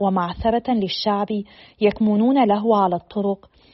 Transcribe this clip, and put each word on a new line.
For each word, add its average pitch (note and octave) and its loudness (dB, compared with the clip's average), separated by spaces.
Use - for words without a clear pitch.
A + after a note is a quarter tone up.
ومعثرة G3 -2
للشعب G3+ -2
يكمنون G#3+ 2
له G#3 2
على F#3 2
الطرق، G3 -6